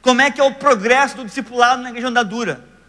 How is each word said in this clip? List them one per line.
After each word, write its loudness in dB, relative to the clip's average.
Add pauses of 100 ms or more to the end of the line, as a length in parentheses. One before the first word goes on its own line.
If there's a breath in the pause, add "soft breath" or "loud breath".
Como 4
é 4
que -8
é 4
o 2
progresso 0
do -12
discipulado 0
na -14
igreja -8
andadura? -4 (260)